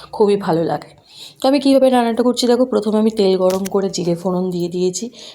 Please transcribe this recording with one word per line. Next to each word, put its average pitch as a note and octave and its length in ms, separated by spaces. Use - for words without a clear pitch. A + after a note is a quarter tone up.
খুবই G3+ 240
ভালো E3+ 180
লাগে। D3+ 280
তো - 80
আমি C4+ 120
কীভাবে C4+ 300
রান্নাটা A#3+ 340
করছি B3 240
দেখো, B3 180
প্রথমে G#3+ 380
আমি A3 80
তেল G3 260
গরম F#3 260
করে G3 160
জিরে F3 260
ফোড়ন F3+ 360
দিয়ে F3 180
দিয়েছি, F3+ 360